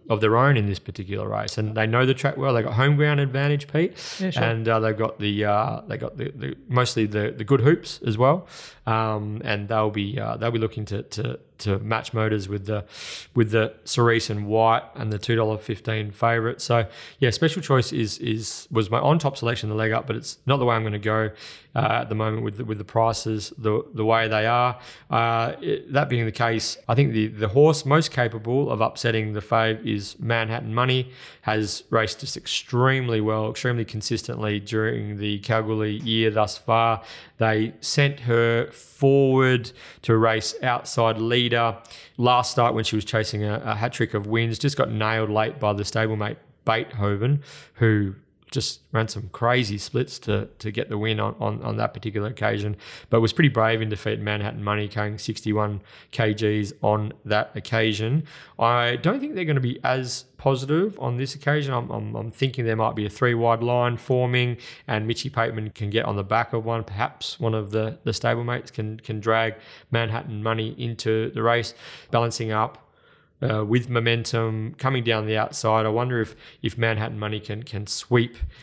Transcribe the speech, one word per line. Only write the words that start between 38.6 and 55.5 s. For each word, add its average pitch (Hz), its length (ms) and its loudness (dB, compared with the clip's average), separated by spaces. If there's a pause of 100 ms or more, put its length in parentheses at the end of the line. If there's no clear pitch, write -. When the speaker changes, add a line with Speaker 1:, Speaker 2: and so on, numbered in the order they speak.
Speaker 1:
forward 131 1000 4 (320)
to 113 140 4
race 110 440 2
outside 123 560 0
leader 117 600 2 (400)
last 123 340 4
start 120 240 4
when 110 80 0
she 110 120 -2
was 107 100 -2
chasing 107 380 -2
a, 104 220 -2
a 110 100 -2
hat 117 180 -2
trick - 200 -2
of 104 140 -2
wins. 113 320 0
Just 139 180 0
got 127 140 0
nailed 110 380 0
late 107 300 0
by 104 140 2
the 101 100 -2
stablemate 110 540 -2 (280)
Beethoven, 110 760 0 (340)
who 107 400 4 (360)
just - 300 -6 (100)
ran 110 160 0
some 95 220 -10
crazy 117 480 0
splits 123 400 -4
to, 104 300 -2 (100)
to 107 140 -8
get 107 180 -4
the 107 80 -4
win 110 220 0
on, 107 200 -2
on, 107 220 -4
on 110 160 -6
that 113 160 -4
particular 104 360 -6
occasion, 104 460 -2 (360)
but 113 100 6
was 113 100 4
pretty 156 180 4
brave 113 300 2
in 110 100 -2
defeat. 107 300 -4
Manhattan 104 440 -4
Money 104 240 -2
carrying 104 320 -4
sixty-one 104 640 -2 (280)